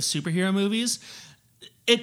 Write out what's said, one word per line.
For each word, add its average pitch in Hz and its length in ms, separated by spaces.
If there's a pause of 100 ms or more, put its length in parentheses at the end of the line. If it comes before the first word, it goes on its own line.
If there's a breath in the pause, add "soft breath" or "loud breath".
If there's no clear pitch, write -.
superhero 175 500
movies, 220 460 (880 loud breath)
it 233 160